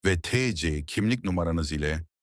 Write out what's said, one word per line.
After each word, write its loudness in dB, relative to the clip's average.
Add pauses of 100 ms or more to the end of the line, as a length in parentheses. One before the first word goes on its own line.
ve 2
T 0
C -2
kimlik 0
numaranız 0
ile -2 (180)